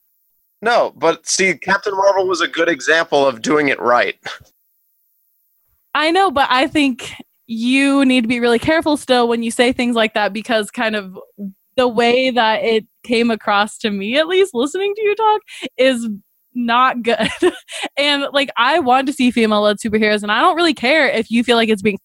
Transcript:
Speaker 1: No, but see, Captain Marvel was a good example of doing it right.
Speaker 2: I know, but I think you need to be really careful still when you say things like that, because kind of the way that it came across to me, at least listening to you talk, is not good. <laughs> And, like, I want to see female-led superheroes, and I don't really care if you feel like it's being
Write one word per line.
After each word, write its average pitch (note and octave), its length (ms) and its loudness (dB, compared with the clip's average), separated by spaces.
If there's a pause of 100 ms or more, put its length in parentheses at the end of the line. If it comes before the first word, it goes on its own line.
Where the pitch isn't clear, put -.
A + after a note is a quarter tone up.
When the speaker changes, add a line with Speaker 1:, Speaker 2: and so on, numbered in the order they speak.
(640)
Speaker 1:
No, G3+ 320 2
but D#3 300 0
see, F#3 320 0
Captain G3 360 -2
Marvel F#3+ 340 2
was F3+ 120 -2
a E3 80 0
good E3 220 0
example D#3 560 2
of A#2 160 -2
doing D3+ 280 2
it B2+ 100 -2
right. A#2 360 2 (1800)
Speaker 2:
I D4+ 160 0
know, F#4+ 180 2
but C4+ 220 0
I C4 160 2
think C#4 440 -2 (360)
you C4+ 580 2
need B3+ 160 4
to A3 60 -2
be A#3+ 120 -2
really A#3+ 200 2
careful D#4 360 0
still B3 320 0
when A#3 140 -2
you A3+ 80 -4
say A#3+ 240 2
things B3 220 -2
like A3 180 0
that, G#3 200 -2
because G#3+ 360 -4
kind A3 260 -4
of F#3+ 220 -10 (600)
the B3+ 100 2
way A#3+ 420 2
that A3 340 0
it A3 220 0 (180)
came A#3 280 0
across G#3+ 480 -2
to A3+ 100 -4
me, G3+ 280 -4
at D#4+ 100 0
least F#4 260 0
listening F#4 420 -2
to A4 60 -8
you G#4 140 0
talk, G#4+ 260 0 (360)
is B3+ 300 0 (460)
not B3 480 0
good. A3+ 160 0 (240)
<laughs> F4 120 2 (440)
And, C#4+ 340 0
like, C#4 260 -2
I C4+ 220 2
want C4 280 2
to C#4+ 60 -4
see B3 180 0
female-led G#3 460 2
superheroes, G#3+ 440 0
and G#3 100 -4
I A3+ 100 0
don't E4+ 140 2
really E4 180 2
care C#4 340 0
if - 240 -2
you A#3 120 2
feel A#3+ 120 2
like A3+ 140 2
it's G#3 120 0
being G3 240 0